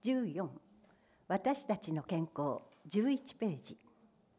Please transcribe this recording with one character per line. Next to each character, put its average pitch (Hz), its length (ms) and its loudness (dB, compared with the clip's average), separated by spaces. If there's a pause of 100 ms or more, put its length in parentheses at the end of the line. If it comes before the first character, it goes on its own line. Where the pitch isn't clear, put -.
十 254 280 2
四、 160 200 -2 (760)
私 247 380 0
た 208 120 0
ち - 160 -4
の 151 120 0
健 165 160 0
康、 143 400 0 (260)
十 214 240 2
一 - 240 -2
ペ 226 120 -2
ー 151 140 -2
ジ。 - 160 -14 (640)